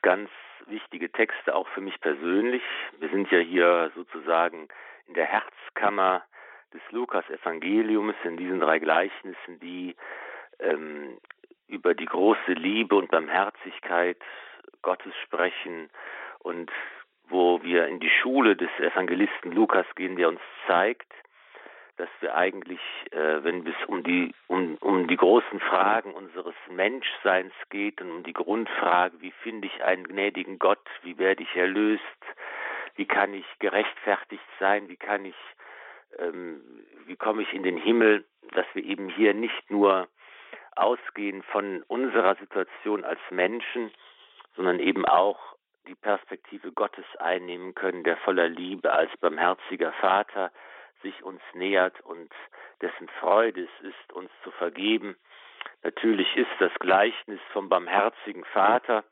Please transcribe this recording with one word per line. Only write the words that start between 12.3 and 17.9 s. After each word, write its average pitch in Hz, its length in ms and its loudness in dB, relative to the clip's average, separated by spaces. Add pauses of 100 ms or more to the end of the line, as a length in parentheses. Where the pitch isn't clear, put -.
Liebe 98 420 2
und 95 160 4
Barmherzigkeit 87 1080 0 (640)
Gottes 90 300 -4 (100)
sprechen 85 680 -4 (480)
und 85 320 -8 (580)
wo 87 320 6
wir 85 260 4
in 87 120 -6